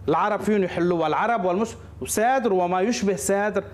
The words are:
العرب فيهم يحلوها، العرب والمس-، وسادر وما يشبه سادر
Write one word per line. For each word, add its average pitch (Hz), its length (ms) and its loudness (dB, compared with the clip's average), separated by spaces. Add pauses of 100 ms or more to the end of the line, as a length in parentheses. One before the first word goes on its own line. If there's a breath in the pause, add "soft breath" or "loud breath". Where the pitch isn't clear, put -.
العرب 190 320 0
فيهم 202 220 2
يحلوها، 175 440 0
العرب 190 380 0
والمس-، 185 320 -2 (240 loud breath)
وسادر 226 520 0
وما 180 280 2
يشبه 202 360 0
سادر 196 580 0